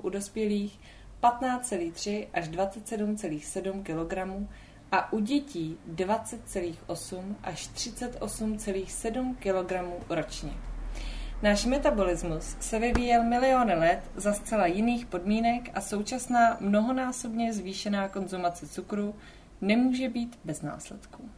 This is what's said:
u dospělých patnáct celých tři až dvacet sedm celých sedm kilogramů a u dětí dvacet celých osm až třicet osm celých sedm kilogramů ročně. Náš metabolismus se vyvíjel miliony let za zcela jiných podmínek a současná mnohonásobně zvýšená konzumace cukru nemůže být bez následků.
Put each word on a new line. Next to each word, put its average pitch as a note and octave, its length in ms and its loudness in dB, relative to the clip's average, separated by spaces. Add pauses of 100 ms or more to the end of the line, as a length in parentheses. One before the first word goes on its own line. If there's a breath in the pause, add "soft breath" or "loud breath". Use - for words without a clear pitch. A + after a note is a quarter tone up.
u F#3 60 0
dospělých G#3 720 -2 (400 loud breath)
patnáct B3 480 2
celých E3+ 260 -2
tři G#3 400 -4
až E3 140 -2
dvacet G3 400 -4
sedm G#3+ 300 -2
celých D3+ 280 -4
sedm F#3+ 380 -4
kilogramů F#3 640 -4 (420 loud breath)
a - 220 2
u A3 60 2
dětí G#3 580 0 (100)
dvacet G3+ 580 -2
celých F3 420 -4
osm F#3 560 -6
až - 240 -8
třicet A#3+ 520 -6
osm G#3+ 380 -2
celých F#3+ 340 -2
sedm B3+ 440 -2
kilogramů F3+ 600 -2 (140)
ročně. D3+ 420 -4 (920 loud breath)
Náš G#3 220 6
metabolismus F#3+ 920 2
se A3 200 -2
vyvíjel A#3+ 440 6
miliony A#3+ 520 6
let E3 240 6 (160)
za G3+ 180 2
zcela G#3 320 2
jiných A3+ 400 2
podmínek A3+ 680 2
a - 80 -4
současná A#3 760 4
mnohonásobně A3+ 960 2
zvýšená G3 540 -2
konzumace F3+ 600 -2
cukru G#3 480 -4 (460 loud breath)
nemůže B3+ 480 4
být A#3+ 340 -6
bez D#3 180 -4
následků. - 760 -10